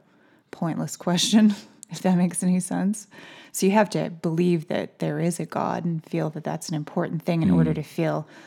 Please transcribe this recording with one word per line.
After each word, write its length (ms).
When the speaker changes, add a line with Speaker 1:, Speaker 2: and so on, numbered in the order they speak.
Speaker 1:
pointless 460
question, 560
<laughs> 200
if 100
that 160
makes 260
any 160
sense. 480
So 160
you 40
have 200
to 200
believe 460
that 320
there 200
is 200
a 60
God 400
and 180
feel 280
that 120
that's 260
an 60
important 480
thing 200
in 60
Speaker 2:
Mm. 60
Speaker 1:
order 180
to 100
feel 440